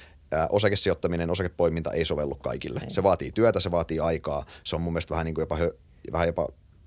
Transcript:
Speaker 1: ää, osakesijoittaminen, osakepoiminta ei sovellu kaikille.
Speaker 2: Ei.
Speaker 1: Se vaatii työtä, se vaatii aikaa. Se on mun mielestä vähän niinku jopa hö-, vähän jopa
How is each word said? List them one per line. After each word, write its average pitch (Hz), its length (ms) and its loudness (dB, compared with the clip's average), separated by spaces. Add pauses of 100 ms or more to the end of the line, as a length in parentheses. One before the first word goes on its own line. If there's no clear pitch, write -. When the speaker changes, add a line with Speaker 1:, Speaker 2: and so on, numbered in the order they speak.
(320)
Speaker 1:
ää, 78 200 2
osakesijoittaminen, 90 760 2
osakepoiminta 85 640 0
ei 82 140 0
sovellu 73 300 -2
kaikille. 64 480 -6
Speaker 2:
Ei. - 80 -10
Speaker 1:
Se 95 120 -2
vaatii 92 280 2
työtä, 107 280 4
se 92 120 0
vaatii 82 280 0
aikaa. 76 460 -2 (180)
Se - 120 -4
on 82 60 -2
mun 85 120 -2
mielestä - 180 -4
vähän 80 140 -2
niinku 80 160 -4
jopa 80 160 -2
hö-, 85 200 0 (340)
vähän 85 160 2
jopa 82 220 -2 (380)